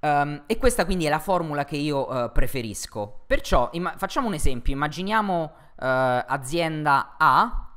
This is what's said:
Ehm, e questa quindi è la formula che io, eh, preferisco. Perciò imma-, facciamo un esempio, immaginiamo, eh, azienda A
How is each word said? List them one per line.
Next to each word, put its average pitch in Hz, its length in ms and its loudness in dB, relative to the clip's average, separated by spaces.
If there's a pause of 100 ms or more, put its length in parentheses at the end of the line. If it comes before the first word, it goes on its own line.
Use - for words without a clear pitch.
Ehm, 147 440 0
e 226 120 -2
questa 240 280 2
quindi 180 200 0
è 151 40 2
la 151 100 0
formula 156 460 -2
che 147 120 -6
io, 139 480 -2
eh, 117 60 -6
preferisco. - 960 0
Perciò 156 460 2
imma-, 170 240 -4
facciamo 233 300 -4
un 202 60 -2
esempio, 135 400 2
immaginiamo, 175 800 -2 (260)
eh, 127 480 0
azienda 147 920 -2
A 160 580 2